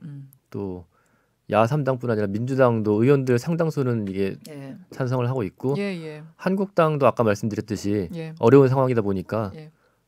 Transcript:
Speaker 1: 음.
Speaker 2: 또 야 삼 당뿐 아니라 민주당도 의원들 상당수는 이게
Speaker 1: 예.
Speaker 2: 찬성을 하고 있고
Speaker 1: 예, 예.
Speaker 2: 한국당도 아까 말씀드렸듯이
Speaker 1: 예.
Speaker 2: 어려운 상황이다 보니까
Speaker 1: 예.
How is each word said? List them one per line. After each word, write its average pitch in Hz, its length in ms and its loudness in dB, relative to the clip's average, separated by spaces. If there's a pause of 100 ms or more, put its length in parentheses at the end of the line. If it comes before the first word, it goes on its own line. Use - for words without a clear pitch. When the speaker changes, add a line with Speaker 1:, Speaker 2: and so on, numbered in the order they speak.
Speaker 1:
음. 139 280 -16 (200)
Speaker 2:
또 92 360 -10 (600)
야 104 160 4
삼 143 200 0
당뿐 127 260 -2
아니라 107 160 0
민주당도 113 760 2
의원들 131 340 4
상당수는 139 680 -2
이게 98 260 -4 (140)
Speaker 1:
예. 139 280 -16 (140)
Speaker 2:
찬성을 123 380 -2
하고 127 160 -2
있고 127 340 -4
Speaker 1:
예, 202 40 -4 (200)
예. 151 220 -14 (100)
Speaker 2:
한국당도 175 720 0
아까 117 160 2
말씀드렸듯이 104 960 -2
Speaker 1:
예. 160 240 -12
Speaker 2:
어려운 131 280 8
상황이다 127 340 0
보니까 101 520 -4
Speaker 1:
예. 156 160 -18 (380)